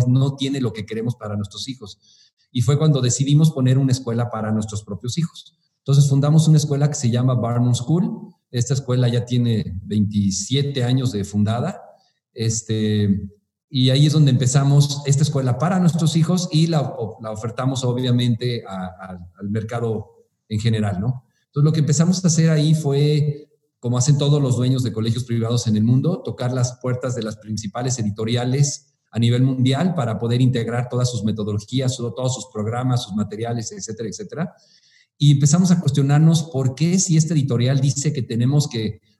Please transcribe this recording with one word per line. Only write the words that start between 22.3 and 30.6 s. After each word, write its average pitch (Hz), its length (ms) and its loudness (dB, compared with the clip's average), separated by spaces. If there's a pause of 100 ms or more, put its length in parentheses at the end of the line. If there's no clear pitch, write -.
ahí 156 240 4
fue, 147 720 0 (300)
como 123 180 -2
hacen 139 220 4
todos 143 200 2
los 127 160 2
dueños 127 280 0
de 113 100 -4
colegios 113 300 -2
privados 117 420 -2
en 107 100 2
el 107 80 2
mundo, 143 400 2
tocar 123 300 -4
las 127 260 -2
puertas 123 360 -4
de 117 80 -6
las 107 140 -8
principales 107 600 -6
editoriales 120 960 -2 (180)
a 110 60 -6
nivel 117 240 2
mundial 135 540 2
para 110 240 -2
poder 120 220 0
integrar 120 480 0